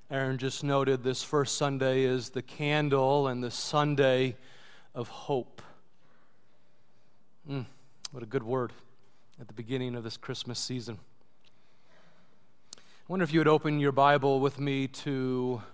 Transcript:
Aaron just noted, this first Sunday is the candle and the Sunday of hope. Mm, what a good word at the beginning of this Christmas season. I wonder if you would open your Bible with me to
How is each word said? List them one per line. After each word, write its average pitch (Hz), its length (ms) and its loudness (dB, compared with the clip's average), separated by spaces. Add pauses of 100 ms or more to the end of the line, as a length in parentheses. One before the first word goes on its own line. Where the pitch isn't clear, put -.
(120)
Aaron 135 260 0
just 131 260 -4
noted, 135 380 4
this 123 220 -2
first - 340 0
Sunday 135 460 2
is 127 260 0
the 127 140 -6
candle 143 840 2
and 123 160 -4
the 120 60 -4
Sunday 135 840 2 (580)
of 117 140 -8
hope. - 560 -6 (1900)
Mm, 135 160 -6 (460)
what 127 120 -12
a - 20 -10
good 117 160 -4
word 117 300 -2 (680)
at 117 80 -16
the 107 60 -14
beginning 123 400 -4
of 120 100 -6
this 110 120 -8
Christmas - 420 -8
season. 117 400 -6 (1800)
I - 40 -16 (300)
wonder 185 140 0
if 151 100 0
you 160 80 6
would 151 80 6
open 151 320 4
your 143 100 4
Bible 139 480 6
with 139 200 0
me 135 280 0
to 127 760 -2 (120)